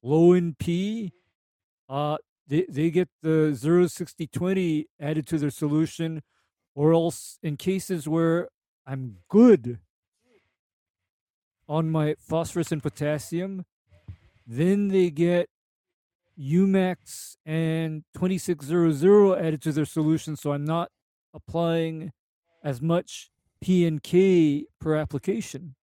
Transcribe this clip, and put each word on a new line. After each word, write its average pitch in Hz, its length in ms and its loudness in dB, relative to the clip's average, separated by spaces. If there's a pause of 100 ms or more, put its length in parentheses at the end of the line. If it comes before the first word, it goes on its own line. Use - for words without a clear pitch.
Low 160 300 6
in 175 220 2
P, 196 580 -4 (760)
uh, 147 300 -4 (280)
they, 151 220 -2
they 160 220 -2
get 170 180 0 (140)
the 160 320 2
Zero 165 320 2
sixty - 400 -8
twenty 175 600 -2 (140)
added 156 280 -4
to 165 100 -2
their 143 120 -2
solution, 156 720 -4 (520)
or 151 180 2
else 165 500 -2
in 151 140 -4
cases 185 500 -4
where 165 420 0 (380)
I'm 131 300 -10 (120)
good 180 500 6 (1900)
on 160 220 -2
my 151 280 0
phosphorus 160 520 -4
and 156 120 -4
potassium, 165 800 -6 (840)
then 185 420 0
they 185 220 2
get 170 380 0 (880)
Umax 185 1000 -2 (100)
and 160 580 -4 (100)
twenty-six 180 520 -4
zero 165 260 2
zero 190 440 6
added 160 260 -4
to 160 100 -2
their 147 120 0
solution, 156 520 -2
so 147 160 -6
I'm 143 120 -4
not 165 260 -4 (420)
applying 165 800 -4 (500)
as 135 200 -6
much - 480 -2 (300)
P 180 260 2
and 156 160 -4
K 170 640 4 (140)
per 156 160 -2
application. 156 840 -6